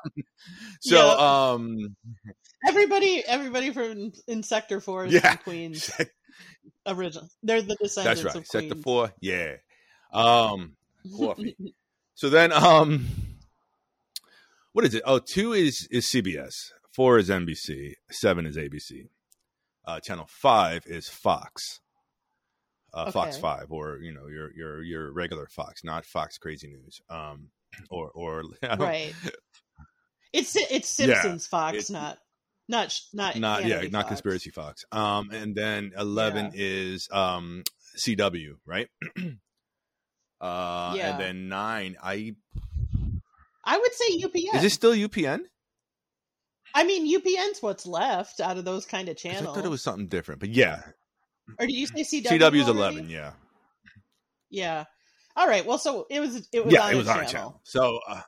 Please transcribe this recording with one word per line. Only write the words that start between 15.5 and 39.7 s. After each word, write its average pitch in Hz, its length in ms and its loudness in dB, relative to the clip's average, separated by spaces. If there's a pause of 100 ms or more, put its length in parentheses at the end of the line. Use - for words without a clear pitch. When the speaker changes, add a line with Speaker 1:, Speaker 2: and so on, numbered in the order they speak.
Speaker 1:
is, 165 360 2
is 123 180 0
C 127 140 2
B 90 160 -2
S, - 340 -12 (220)
four 127 240 8
is 98 140 4
N 90 140 0
B 80 100 -4
C, 71 400 -12 (160)
seven 87 340 0
is 76 140 -8
A 73 80 -6
B 71 100 -12
C, - 280 -18 (800)
uh, 82 140 -8
channel 82 300 -10
five 92 560 4
is 82 240 -12
Fox, - 720 -4 (1120)
uh, 80 180 -6
Fox - 260 -4
Speaker 2:
Okay. - 40 -12
Speaker 1:
five, 71 300 -4
or, 76 260 -10
you 80 160 -16
know, 69 140 -20
your, 76 260 -14
your, 80 300 -12
your 78 280 -10
regular 80 360 -8
Fox, - 360 -12
not 80 220 -8
Fox - 320 -6
Crazy 76 300 -12
News, 67 420 -20
um, 73 400 -14 (400)
or, 82 220 -10
or 80 320 -10 (100)
<laughs> - 80 -20
I 131 140 -8
don't 98 60 -2
Speaker 2:
Right. 156 340 -4 (1160)
It's, - 240 -2
it's - 440 -2
Speaker 1:
Yeah, 254 220 4
Speaker 2:
Simpsons 170 260 -4
Fox, 175 420 -4
Speaker 1:
it 202 40 -10
Speaker 2:
not, 147 240 -10 (520)
not, 220 220 -2
sh-, - 100 -8 (120)
not 196 240 -4
Speaker 1:
Not, 107 280 0
yeah, 98 160 0
Speaker 2:
Hannity 92 100 -6
Speaker 1:
not 104 120 -2
Speaker 2:
Fox. - 60 -8
Speaker 1:
Conspiracy 95 420 -4
Fox. 78 420 -14
Um, 104 380 -2
and 107 240 -8
then 104 420 -4
eleven 104 500 -2
Speaker 2:
Yeah. 95 80 -10
Speaker 1:
is, 95 560 -6
um, 90 520 -2 (320)
C 113 200 -2
W, 85 500 -2
right? 95 280 -6
<clears throat> - 60 -20 (1400)